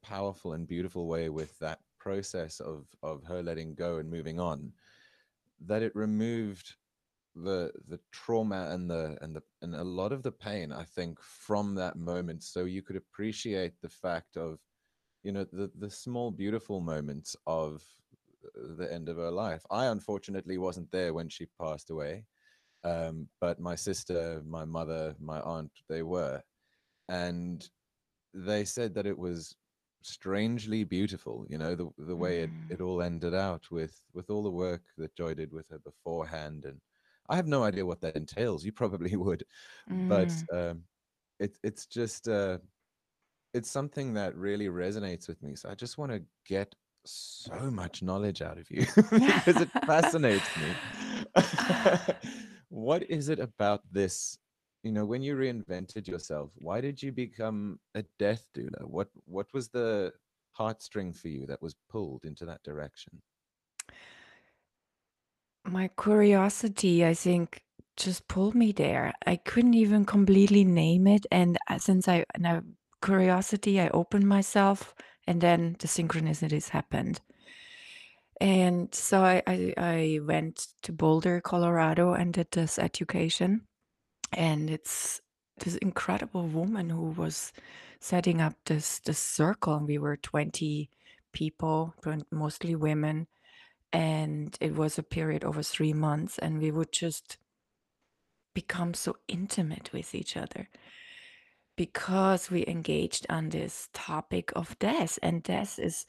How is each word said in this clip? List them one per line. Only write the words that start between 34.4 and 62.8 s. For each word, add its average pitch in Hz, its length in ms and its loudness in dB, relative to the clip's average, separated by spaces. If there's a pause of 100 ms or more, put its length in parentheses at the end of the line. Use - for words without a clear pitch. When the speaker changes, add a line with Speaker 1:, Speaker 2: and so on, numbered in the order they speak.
Speaker 1:
the 104 80 -2
work 87 320 -4 (160)
that 80 180 -10
Joy 82 180 -6
did 76 180 -8
with 80 180 -14
her 78 80 -16
beforehand. 78 880 -10
And 69 120 -16 (520)
I 156 60 0
have 175 100 0
no 139 180 2
idea 95 220 0
what 85 160 -6
that 80 140 -4
entails. 85 500 -4
You 110 60 -6
probably 95 440 -2
<laughs> 92 80 -2
would, 87 200 -2 (440)
but, 185 400 2
Speaker 2:
Mm. 87 420 -4
Speaker 1:
um, 85 120 -10 (560)
it, 101 240 -6
it's - 240 -8
just, 113 420 -8
uh, 101 300 0 (960)
it's 120 160 -6
something 139 440 -6
that 98 220 -4
really 101 300 -4
resonates 90 640 -6
with 82 140 -12
me. 71 120 -10
So - 160 -14
I 98 40 -12
just 120 220 -12
wanna 131 240 -6 (260)
get 98 280 -4 (320)
so - 640 -10
much 92 320 -6
knowledge 95 400 -2
out 82 160 -8
of - 120 -18
you - 200 2
<laughs> - 60 -6 (140)
because 220 500 6
it 170 100 2
Speaker 2:
<laughs> - 160 -2
Speaker 1:
fascinates 156 720 4
me. 80 160 -4 (600)
<laughs> - 800 4 (540)
What 139 400 -2
is 147 200 -2
it 113 100 0
about 104 440 0 (100)
this, 95 440 -2 (460)
you 110 80 -4
know, 107 140 0
when 120 180 -2
you 139 140 -4
reinvented 107 720 -6
yourself, 76 480 -6
why 90 240 -4
did 135 200 -6
you 139 120 -8
become 110 640 -6 (160)
a 107 80 -6 (160)
death 107 340 0
doula? - 320 -10
What, 95 240 -4 (180)
what 92 280 -6
was 123 140 -6
the 110 440 -2 (460)
heartstring 107 580 -6
for - 120 -12
you 67 180 -8
that 69 160 -10
was 80 140 -10 (120)
pulled 80 360 -8
into 78 220 -14
that 82 180 -14
direction? - 580 -12 (2500)